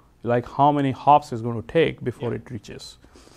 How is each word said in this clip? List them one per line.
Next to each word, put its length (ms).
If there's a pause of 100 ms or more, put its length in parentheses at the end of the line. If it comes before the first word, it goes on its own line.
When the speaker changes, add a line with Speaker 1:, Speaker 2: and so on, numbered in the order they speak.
(220)
Speaker 1:
like, 260
how 240
many 200
hops 400
it's 100
gonna 200
take 400
before 280
Speaker 2:
Yeah. 60
Speaker 1:
it 140
reaches. 460 (400)